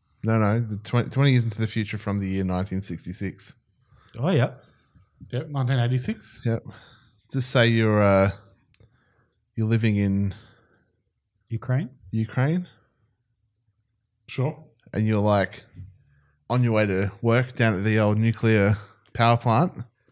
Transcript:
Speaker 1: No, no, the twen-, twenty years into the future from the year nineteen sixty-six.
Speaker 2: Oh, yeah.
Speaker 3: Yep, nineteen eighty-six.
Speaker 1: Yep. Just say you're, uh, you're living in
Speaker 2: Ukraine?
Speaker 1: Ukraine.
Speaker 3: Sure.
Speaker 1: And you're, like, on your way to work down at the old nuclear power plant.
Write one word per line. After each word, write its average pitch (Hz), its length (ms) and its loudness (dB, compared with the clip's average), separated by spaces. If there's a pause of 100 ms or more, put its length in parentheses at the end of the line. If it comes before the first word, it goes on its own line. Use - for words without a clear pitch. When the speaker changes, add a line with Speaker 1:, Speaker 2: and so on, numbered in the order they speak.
(220)
Speaker 1:
No, 113 160 2
no, 110 220 2
the 107 180 -6
twen-, - 320 -2
twenty 135 220 2
years 123 120 2
into 110 160 -6
the 110 60 0
future 107 320 -6
from 101 220 -4
the 98 80 -4
year 95 160 -2
nineteen 92 380 -4
sixty-six. - 760 -10 (600)
Speaker 2:
Oh, 131 140 -2
yeah. 135 200 2 (800)
Speaker 3:
Yep, 151 180 -8
nineteen 135 320 -2
eighty-six. 123 640 -4
Speaker 1:
Yep. 113 200 -2 (680)
Just 127 180 -2
say 120 160 4
you're, 110 340 2
uh, 98 300 4 (1300)
you're 110 120 -2
living 110 280 2
in 98 380 0 (1120)
Speaker 2:
Ukraine? 127 420 -4 (220)
Speaker 1:
Ukraine. 135 560 -2 (1600)
Speaker 3:
Sure. - 380 -6 (300)
Speaker 1:
And 107 120 0
you're, 107 140 2
like, 101 440 0 (840)
on 123 160 0
your 117 80 2
way 107 140 4
to 98 340 0
work 120 340 0
down 113 240 2
at 98 60 -2
the 107 140 2
old 104 200 2
nuclear 107 580 2 (360)
power 117 240 4
plant. 123 360 2 (400)